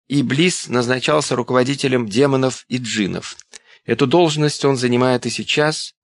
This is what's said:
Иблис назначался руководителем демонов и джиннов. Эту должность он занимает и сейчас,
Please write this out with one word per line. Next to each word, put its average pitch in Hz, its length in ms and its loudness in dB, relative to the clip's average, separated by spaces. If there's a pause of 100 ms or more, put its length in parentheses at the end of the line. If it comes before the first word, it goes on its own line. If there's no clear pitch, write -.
Иблис 143 600 0
назначался 127 680 0
руководителем 127 720 0
демонов 131 600 0
и 127 100 -4
джиннов. 107 600 -4 (480)
Эту 117 220 0
должность 151 580 2
он 139 120 2
занимает 123 480 2
и 120 40 -4
сейчас, 151 640 -2 (100)